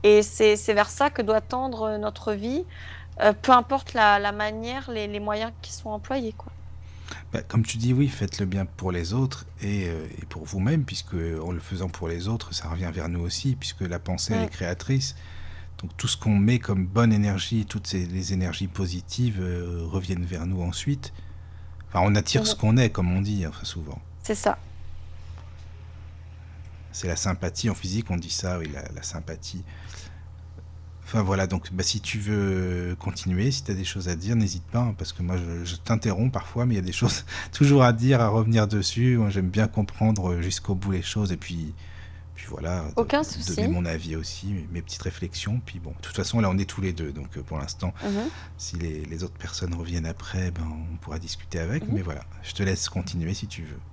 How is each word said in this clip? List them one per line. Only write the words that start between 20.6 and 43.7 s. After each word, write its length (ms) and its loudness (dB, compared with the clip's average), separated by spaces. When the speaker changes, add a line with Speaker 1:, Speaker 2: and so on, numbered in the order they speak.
Speaker 2:
ensuite. 500 -2
Enfin, 160 2
on 120 6
attire 260 4
Speaker 1:
Mhm. 40 2
Speaker 2:
ce 100 2
qu'on 220 6
est, 120 6
comme 220 2
on 100 4
dit, 240 0
enfin, 180 -8
souvent. 360 -8
Speaker 1:
C'est 120 -2
ça. 240 2
Speaker 2:
C'est 180 -8
la 80 0
sympathie, 540 0
en 60 0
physique, 340 -2
on 60 2
dit 140 -4
ça, 280 -2
oui, 140 -6
la, 100 -8
la 80 -10
sympathie. 640 -8
Enfin, 180 2
voilà, 240 4
donc, 260 -2
bah, 120 0
si 160 0
tu 180 -4
veux 800 2
continuer, 540 0
si 100 -2
t'as 120 -2
des 100 -2
choses 240 -4
à 80 0
dire, 180 0
n'hésite 300 2
pas, 160 0
hein, 180 2
parce 140 -6
que 100 -6
moi, 140 0
je, 280 -2
je 120 -6
t'interromps 560 2
parfois, 340 0
mais 80 4
il 40 4
y 20 2
a 20 -2
des 100 0
choses 320 2
<laughs> 140 -8
toujours 320 8
à 80 10
dire, 280 6
à 80 6
revenir 380 6
dessus. 500 4
Moi, 140 6
j'aime 180 2
bien 200 4
comprendre 720 2
jusqu'au 340 0
bout 160 0
les 120 2
choses, 280 0
et 60 0
puis, 380 -6
puis 140 -14
voilà, 380 -4
de-, 120 2
Speaker 1:
Aucun 120 4
Speaker 2:
donner 220 0
Speaker 1:
souci. 0 -
Speaker 2:
mon 180 2